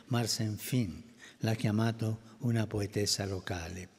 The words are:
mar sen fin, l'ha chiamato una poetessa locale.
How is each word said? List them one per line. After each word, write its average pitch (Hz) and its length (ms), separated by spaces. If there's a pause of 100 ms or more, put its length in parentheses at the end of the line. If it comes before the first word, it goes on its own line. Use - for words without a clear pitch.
mar 120 200
sen 107 300
fin, 104 440 (360)
l'ha 110 160
chiamato 110 840
una 117 260
poetessa 104 580
locale. 90 640 (100)